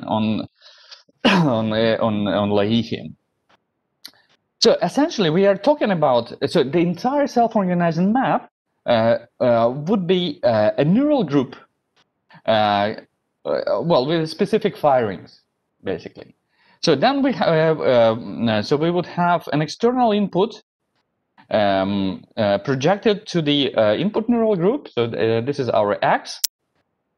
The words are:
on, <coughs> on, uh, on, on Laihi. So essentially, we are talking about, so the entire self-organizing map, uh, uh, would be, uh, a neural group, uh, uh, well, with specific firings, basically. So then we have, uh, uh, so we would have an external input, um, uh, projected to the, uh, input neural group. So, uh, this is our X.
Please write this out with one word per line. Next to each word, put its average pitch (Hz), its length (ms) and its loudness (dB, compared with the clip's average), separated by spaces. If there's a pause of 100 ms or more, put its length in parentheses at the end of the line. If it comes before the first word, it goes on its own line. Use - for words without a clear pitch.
on, 110 420 -2 (400)
<coughs> - 380 -10
on, 135 480 2
uh, 113 260 2
on, 104 280 -2
on 101 240 0
Laihi. 104 600 -2 (1500)
So 220 220 4
essentially, 262 480 0
we 190 160 2
are 196 120 2
talking 285 340 0
about, 147 420 0 (160)
so 160 140 2
the 139 160 -2
entire 247 480 -2
self-organizing 180 840 0
map, 220 380 0 (360)
uh, 113 320 2 (220)
uh, 117 320 2 (160)
would 190 200 0
be, 180 360 -2
uh, 107 340 2
a 143 80 2
neural 262 380 2
group, 135 320 -2 (880)
uh, 104 480 2 (500)
uh, - 380 -2
well, 143 260 2
with 160 220 -2
specific 208 480 -2
firings, 117 640 0 (420)
basically. - 520 -10 (460)
So 165 140 2
then 254 260 0
we 262 120 2
have, 160 460 0
uh, 113 360 4
uh, 107 460 -2
so 143 160 -2
we 160 120 0
would 175 160 -2
have 175 480 -2
an 147 80 0
external 240 500 0
input, 190 520 -2 (880)
um, 98 720 0 (140)
uh, 101 220 2
projected 180 680 -2
to 170 140 -2
the, 143 340 0
uh, 107 180 4
input 214 360 -2
neural 226 260 2
group. 202 320 -2
So, - 160 -2
uh, 113 380 0
this 139 180 -4
is 123 100 -2
our 104 340 0
X. - 380 -2 (760)